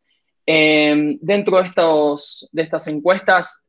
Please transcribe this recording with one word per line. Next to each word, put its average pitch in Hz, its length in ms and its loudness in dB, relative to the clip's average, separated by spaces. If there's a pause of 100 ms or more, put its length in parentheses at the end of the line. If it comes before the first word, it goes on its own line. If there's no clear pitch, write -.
(460)
Eh, 151 720 2
dentro 190 380 0
de 180 100 2
estos, 151 840 -2
de 160 100 -4
estas 156 260 -8
encuestas 175 800 -2